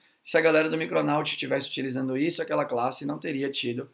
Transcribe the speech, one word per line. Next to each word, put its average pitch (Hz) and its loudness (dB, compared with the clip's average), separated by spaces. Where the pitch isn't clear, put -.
se - 0
a - 6
galera 156 6
do 160 0
Micronaut 151 0
tivesse 135 -2
utilizando 131 -2
isso, 165 0
aquela 151 0
classe 127 0
não 147 -4
teria 139 -4
tido 135 -4